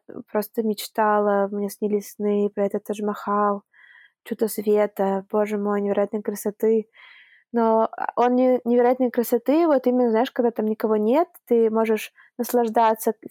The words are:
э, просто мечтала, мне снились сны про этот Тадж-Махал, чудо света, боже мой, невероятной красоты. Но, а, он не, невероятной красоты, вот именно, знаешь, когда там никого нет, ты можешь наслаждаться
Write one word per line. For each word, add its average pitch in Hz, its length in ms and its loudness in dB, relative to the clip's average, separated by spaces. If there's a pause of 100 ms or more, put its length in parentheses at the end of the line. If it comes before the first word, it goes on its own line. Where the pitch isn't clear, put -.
э, - 40 -18 (180)
просто 220 320 -4
мечтала, 208 880 0
мне 202 180 -6
снились 208 440 -4
сны 208 400 -2
про 202 120 -2
этот 202 200 -6
Тадж-Махал, 208 760 -2 (600)
чудо 220 240 -4
света, 202 840 0
боже 208 280 -2
мой, 202 220 -2
невероятной 202 420 -2
красоты. 214 640 -2 (680)
Но, 226 440 2
а, - 200 -8
он 247 180 2
не, 254 300 2
невероятной 247 460 2
красоты, 254 560 0
вот 262 200 2
именно, 247 240 2
знаешь, 220 200 2
когда 233 200 0
там 220 160 -2
никого 220 300 0
нет, 240 320 2 (180)
ты 226 240 4
можешь 220 420 -2 (240)
наслаждаться 226 760 0 (180)